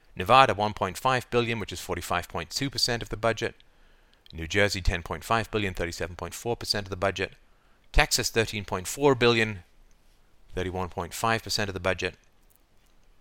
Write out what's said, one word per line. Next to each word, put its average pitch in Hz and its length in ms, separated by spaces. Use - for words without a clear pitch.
Nevada, 120 380
one 104 180
point 95 240
five 127 320
billion, 117 320
which 92 100
is 90 100
forty-five 87 460
point 82 220
two 135 220
percent 117 320
of 110 80
the 113 80
budget. 110 380
New 80 160
Jersey, 98 320
ten 87 220
point 82 200
five 113 280
billion, 101 240
thirty-seven 85 420
point 85 160
four 117 240
percent 104 300
of 92 40
the 95 60
budget. 95 380
Texas, 147 380
thirteen 107 340
point 92 240
four 139 260
billion, 113 500
thirty-one 92 340
point 87 240
five 113 300
percent 101 260
of 92 60
the 95 40
budget. 90 360